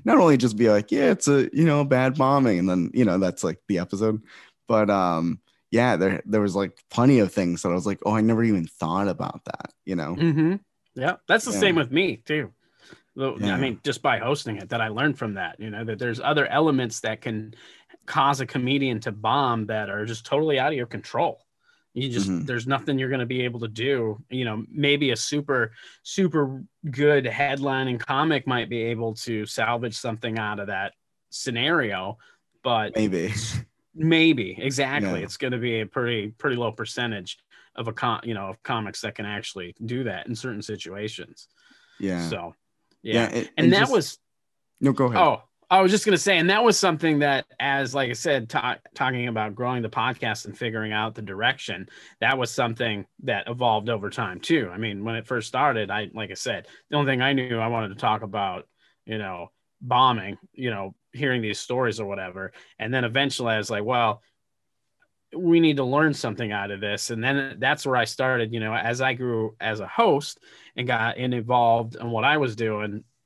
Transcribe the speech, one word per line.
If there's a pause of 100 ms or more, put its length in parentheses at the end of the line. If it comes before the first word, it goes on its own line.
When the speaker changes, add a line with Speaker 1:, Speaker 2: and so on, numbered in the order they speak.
Speaker 1:
not
only
just
be
like,
'Yeah,
it's
a,
you
know,
a
bad
bombing,'
and
then,
you
know,
that's,
like,
the
episode." (480)
But,
um, (300)
yeah,
there,
there
was,
like, (100)
plenty
of
things
that
I
was
like,
"Oh,
I
never
even
thought
about
that," (120)
you
know?
Speaker 2:
Mm-hmm. (400)
Yeah, (100)
that's
the
Speaker 1:
Yeah.
Speaker 2:
same
with
me,
too. (640)
The,
I
Speaker 1:
Yeah.
Speaker 2:
mean,
just
by
hosting
it,
that
I
learned
from
that,
you
know,
that
there's
other
elements
that
can (520)
cause
a
comedian
to
bomb
that
are
just
totally
out
of
your
control. (520)
You
just,
Speaker 1:
Mm-hmm.
Speaker 2:
there's
nothing
you're
gonna
be
able
to
do.
You
know,
maybe
a
super, (320)
super (300)
good
headlining
comic
might
be
able (100)
to
salvage
something
out
of
that (380)
scenario, (440)
but
Speaker 1:
Maybe. (320)
<laughs>
Speaker 2:
maybe,
exactly.
Speaker 1:
Yeah.
Speaker 2:
It's
gonna
be
a
pretty,
pretty
low
percentage (360)
of
a
com-,
you
know,
of
comics
that
can
actually (100)
do
that
in
certain
situations. (520)
Speaker 1:
Yeah.
Speaker 2:
So, (480)
Speaker 1:
Yeah,
Speaker 2:
yeah.
Speaker 1:
it, (100)
Speaker 2:
And
Speaker 1:
and
Speaker 2:
that
Speaker 1:
just
Speaker 2:
was (600)
Speaker 1:
No,
go
ahead.
Speaker 2:
Oh, (260)
I
was
just
gonna
say,
and
that
was
something
that, (120)
as,
like
I
said,
ta-, (160)
talking
about
growing
the
podcast
and
figuring
out
the
direction, (300)
that
was
something (180)
that
evolved
over
time
too.
I
mean,
when
it
first
started,
I,
like
I
said, (220)
the
only
thing
I
knew
I
wanted
to
talk
about, (400)
you
know, (300)
bombing, (160)
you
know, (200)
hearing
these
stories
or
whatever. (260)
And
then
eventually
I
was
like,
"Well, (1120)
we
need
to
learn
something
out
of
this."
And
then
that's
where
I
started,
you
know,
as
I
grew
as
a
host (360)
and
got
in-,
involved
in
what
I
was
doing, (220)